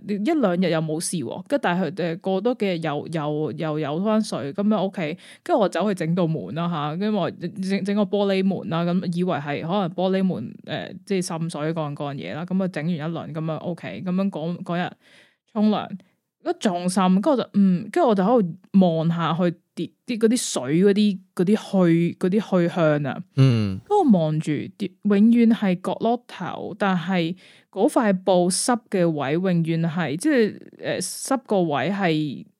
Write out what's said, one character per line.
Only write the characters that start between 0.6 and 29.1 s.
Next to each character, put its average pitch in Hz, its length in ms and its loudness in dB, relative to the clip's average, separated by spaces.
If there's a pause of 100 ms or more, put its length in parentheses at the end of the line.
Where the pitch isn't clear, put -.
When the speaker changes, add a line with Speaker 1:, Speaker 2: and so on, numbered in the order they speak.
Speaker 1:
又 160 100 2
冇 156 180 -2
事 175 200 -6
喎， 139 280 -6
跟 285 140 0
住 - 20 -20
但 180 160 0
係 175 140 -2
佢， 175 120 -6
呃， 165 120 -4
過 190 260 -2
多 240 140 0
幾 214 120 -4
日 180 120 -2
又， 151 320 -4
又， 151 400 -4
又 156 280 -4
有 151 240 -4
返 220 180 2
水， 143 320 -6
咁 202 120 -2
樣 214 120 2
OK， 180 400 -4 (260)
跟 349 100 -2
住 277 80 4
我 185 60 4
走 170 220 0
去 202 40 0
整 165 220 -2
道 180 100 2
門 123 300 -4
啦 170 140 -2
下， 151 240 -4 (120)
因 214 80 0
為 170 180 0 (300)
整， 196 220 -2
整 202 140 -2
個 214 60 4
玻 202 300 0
璃 190 80 2
門 190 280 -2
啦， 165 160 0
咁 175 280 0
以 175 120 -2
為 180 120 0
係 143 240 -6
可 160 60 -8
能 185 220 -2
玻 185 280 -2
璃 190 60 0
門， 156 300 -4 (120)
呃， 117 240 -8 (160)
即 190 160 -2
係 180 40 -4
滲 165 260 -6
水 156 220 -4
嗰 156 160 -4
樣， 143 40 -8
嗰 143 200 -8
樣 - 20 -10
嘢 95 180 -10
啦， 156 120 -8
咁 185 180 -2
啊 185 60 0
整 156 160 -6
完 180 100 -2
一 143 60 -6
輪， 156 320 -8
咁 160 180 -6
啊 156 60 -4
OK， - 480 -8
咁 185 80 -4
樣 196 160 0
嗰， 170 340 -6
嗰 175 240 -4
日 - 40 -10 (600)
沖 214 180 2
涼， 170 220 -2
一 - 720 -10
仲 175 260 -2
滲， 185 320 4
跟 - 20 -4
住 320 100 2
我 269 40 4
就， - 200 -2
嗯， 190 360 4
跟 349 100 2
住 269 80 4
我 214 60 4
就 196 80 2
喺 233 180 4
度 180 380 0
望 165 300 4
下 165 240 0
去 175 200 0 (220)
跌， - 140 -6 (160)
啲 240 120 -6
嗰 226 120 4
啲 247 80 2
水 151 460 0
嗰 202 100 6
啲， 208 260 2 (160)
嗰 185 80 2
啲 - 20 0 (420)
去， 165 320 2
嗰 185 100 0
啲 196 380 0
去 156 80 -4
向 151 280 2
啊。 - 180 -6 (140)
Speaker 2:
嗯。 110 520 4
Speaker 1:
跟 - 20 -6
住 403 140 4
我 214 160 6
望 156 200 0
住 156 120 -4 (260)
跌， 196 120 -4 (140)
永 202 140 4
遠 233 360 6
係 185 280 0
角 190 180 -2
落 240 280 0
頭， - 520 -10
但 190 180 2
係 175 380 -2 (340)
嗰 202 200 0
塊 226 240 2 (100)
布 180 260 4
濕 226 300 0 (100)
嘅 175 180 2
位 143 260 -2